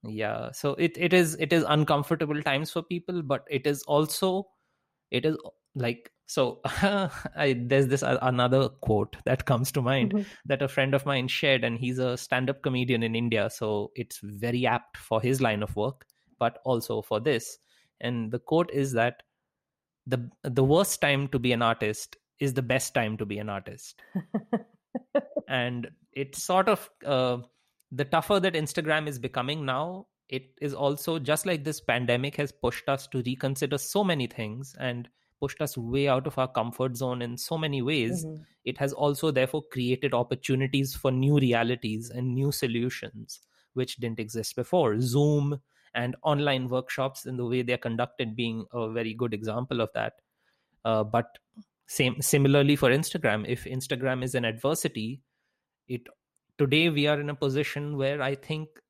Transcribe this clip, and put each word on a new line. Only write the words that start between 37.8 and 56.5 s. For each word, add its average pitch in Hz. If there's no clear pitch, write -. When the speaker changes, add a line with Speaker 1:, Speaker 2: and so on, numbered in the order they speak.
Speaker 1:
ways, 147
Speaker 2:
Mm-hmm. 156
Speaker 1:
it 120
has 139
also 147
therefore 131
created 127
opportunities 135
for 135
new 135
realities 117
and 123
new 139
solutions 117
which 127
didn't 113
exist 110
before. 123
Zoom 143
and 120
online 143
workshops 127
in 127
the 123
way 123
they're 123
conducted 117
being 113
a 113
very 113
good 117
example 110
of 110
that. 110
Uh, 110
but 117
same, 131
similarly 143
for 135
Instagram, 127
if 127
Instagram 127
is 131
an 120
adversity, 117
it, 120